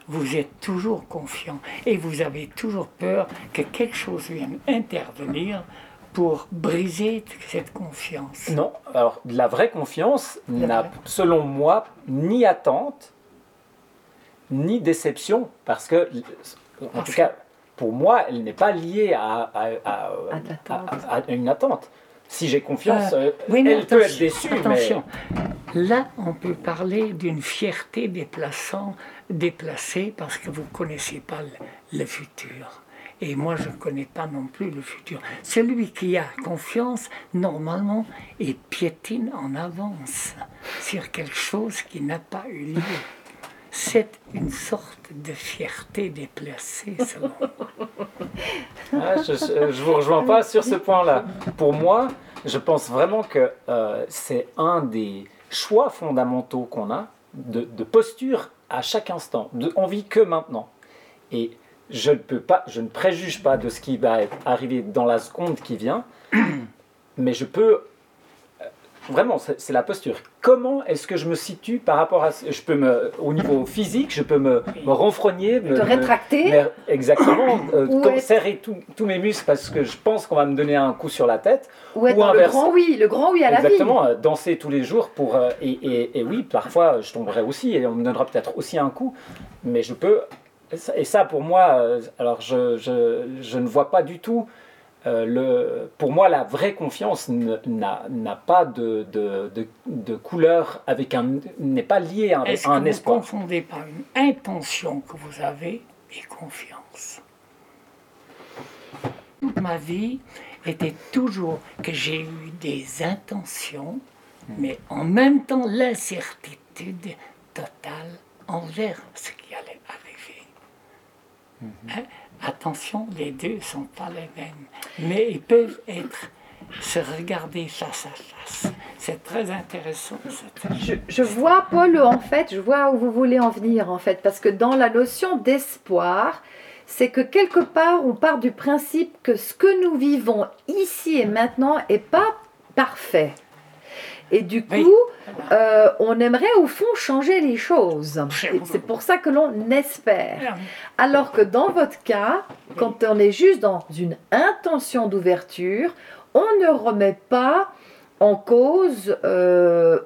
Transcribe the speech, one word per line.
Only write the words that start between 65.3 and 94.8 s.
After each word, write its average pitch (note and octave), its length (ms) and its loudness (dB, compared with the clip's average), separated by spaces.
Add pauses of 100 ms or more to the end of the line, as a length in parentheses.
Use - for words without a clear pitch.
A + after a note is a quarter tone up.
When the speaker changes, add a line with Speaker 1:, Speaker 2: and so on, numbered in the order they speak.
Speaker 2:
qui - 180 -8
vient, D#3+ 260 -4 (560)
<clears throat> - 580 -18
mais B2+ 160 0
je A#2+ 120 -6
peux, A3 360 4 (800)
euh, - 40 -14 (440)
vraiment, F3 280 2
c'est, - 220 -6
c'est - 140 -10
la B2 100 2
posture. - 320 -6 (260)
Comment B3+ 440 4
est-ce D#3+ 220 -4
que F#3+ 100 -4
je D#3+ 120 -4
me E3+ 60 0
situe G3 440 -6
par D#3 180 2
rapport D#3+ 280 2
à D#3 60 2
ce, - 200 -10
je C#3 100 -8
peux D#3+ 140 0
me, C3 440 2
au D3 140 -2
niveau C#3+ 320 2
physique, G#3+ 480 -2
je D3+ 80 -4
peux D3 160 2
me, C3 260 4 (120)
Speaker 1:
Oui. - 100 -12
Speaker 2:
me C3+ 60 2
renfrogner, G3+ 680 2
me, G3 160 0
Speaker 3:
Te A#3 40 2
Speaker 2:
me, G3+ 40 2
Speaker 3:
rétracter. C4 640 2
Speaker 2:
me, - 200 6 (180)
exactement, D3+ 720 4 (140)
euh, - 140 4
Speaker 3:
Ou C4+ 140 4
Speaker 2:
comme C4 140 6
Speaker 3:
être C4 60 0
Speaker 2:
serrer G3+ 400 2
tous, G#3+ 140 -10 (220)
tous A3 80 -2
mes F#3+ 140 0
muscles G#3 260 -2
parce C#3+ 240 2
que D3 160 -2
je A2 120 -8
pense A3 300 0
qu'on E3 80 -2
va C#3+ 100 4
me C#3 100 0
donner D3 200 2
un C3+ 160 4
coup D#3 180 -8
sur - 160 0
la A2+ 120 4
tête. C4 320 2 (260)
Speaker 3:
Ou A3 120 2
être A#3+ 100 6
Speaker 2:
Ou - 20 6
Speaker 3:
dans G3+ 140 8
le G#3+ 60 8
Speaker 2:
inverse. F3 140 8
Speaker 3:
grand C#4+ 180 4
oui, E4+ 280 6
le G#3+ 80 8
grand D4 240 2
oui E4+ 140 4
à A#3+ 60 6
la A#3+ 80 6
vie. C#4 80 4
Speaker 2:
Exactement, C4 380 6
euh, A#2+ 100 4
danser D#3 420 0
tous D3+ 120 -10
les C#3 140 0
jours F#3 260 0
pour, B2 260 -2
euh, B2 140 4 (120)
et, C3+ 100 -2
et, B2 480 -2
et A#2+ 40 -2
oui, G#3 200 -2
parfois D#3+ 560 2
je - 140 -10
tomberai A2+ 280 -2
aussi D3+ 340 -2
et B2+ 120 2
on A2+ 80 -2
me A#2+ 80 -2
donnera A#2+ 220 0
peut-être - 320 -4
aussi D#3+ 200 -6
un C#3 120 0
coup, - 260 -6 (480)
mais A#2+ 200 -2
je B2+ 100 -10
peux, G#3 280 2 (500)
et E3 60 -8
ça, - 200 -6
et D#3 80 0
ça, G3+ 200 4
pour D3 160 -2
moi, E3 380 6
euh, A#2+ 220 2 (180)
alors A#2+ 220 0
je, B2 360 0
je, A#2+ 460 0 (180)
je A#2+ 160 -8
ne B2+ 100 0
vois C4+ 220 2
pas F3+ 140 4
du E3+ 160 -10
tout, A3+ 300 -4 (560)